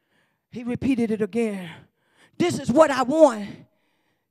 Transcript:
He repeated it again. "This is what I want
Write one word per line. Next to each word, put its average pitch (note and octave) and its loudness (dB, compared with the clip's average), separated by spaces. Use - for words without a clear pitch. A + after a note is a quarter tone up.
He A#3 -14
repeated A#3 -2
it G#3+ -2
again. G3+ -6
"This E4+ -2
is C4+ -6
what D4 6
I B3+ 0
want A#3+ 4